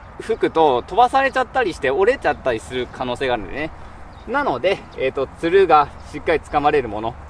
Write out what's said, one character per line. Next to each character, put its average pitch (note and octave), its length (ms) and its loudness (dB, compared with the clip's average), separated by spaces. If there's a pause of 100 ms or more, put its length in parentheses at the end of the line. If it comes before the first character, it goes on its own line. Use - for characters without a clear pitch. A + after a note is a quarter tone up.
(220)
吹 A3 160 -4
く D#3+ 140 2
と C#3+ 320 4
飛 - 120 -10
ば A#3+ 140 6
さ C4+ 120 2
れ C4+ 100 2
ち - 60 -2
ゃ C4 60 2
っ - 40 -2
た C4 160 0
り G3+ 100 -2
し - 60 -14
て C3 120 0
折 G3 220 4
れ C#4 40 -2
ち - 100 -2
ゃ - 60 2
っ - 20 -2
た - 180 -2
り A2 60 -4
す - 140 -12
る B2 180 -4
可 - 140 -8
能 B2 100 -4
性 C3+ 120 -2
が B2 60 0
あ A#2+ 40 0
る G#2 60 -8
ん F2+ 40 -10
で F2+ 60 -12
ね。 D3+ 180 -6 (560)
な C4+ 160 -2
の D3+ 160 -2
で、 F#3 180 0 (200)
え C3 120 0
ー - 20 -2
と、 C3+ 160 -4 (120)
つ E3+ 100 -2
る F#3+ 180 6
が D3+ 220 6 (220)
し D3+ 80 -10
っ - 20 -10
か E3+ 120 0
り D3 60 0
掴 - 200 -4
ま D3 120 4
れ D3 100 4
る A#2+ 60 -6
も G#2+ 140 -6
の A#2 120 -4 (160)